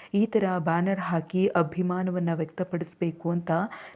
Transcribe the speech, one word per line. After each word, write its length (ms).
"ಈ 120
ಥರ 180
ಬ್ಯಾನರ್ 420
ಹಾಕಿ 480
ಅಭಿಮಾನವನ್ನ 840
ವ್ಯಕ್ತಪಡಿಸಬೇಕು 960
ಅಂತ 220